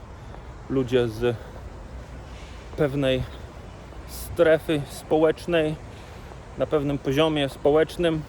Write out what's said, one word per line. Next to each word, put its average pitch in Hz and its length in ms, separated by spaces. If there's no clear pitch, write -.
ludzie 127 380
z 117 280
pewnej 131 460
strefy 160 800
społecznej, 156 840
na 131 80
pewnym 143 320
poziomie 147 520
społecznym 160 800